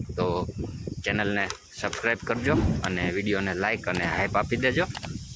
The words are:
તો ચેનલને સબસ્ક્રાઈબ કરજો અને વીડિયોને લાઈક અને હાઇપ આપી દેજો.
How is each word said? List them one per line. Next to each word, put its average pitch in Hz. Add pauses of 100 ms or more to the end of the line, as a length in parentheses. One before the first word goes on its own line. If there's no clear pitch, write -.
(160)
તો 90 (800)
ચેનલને 101 (360)
સબસ્ક્રાઈબ 110
કરજો 120 (320)
અને 90 (140)
વીડિયોને 98 (100)
લાઈક 104
અને 90 (100)
હાઇપ 95
આપી 113
દેજો. 131 (520)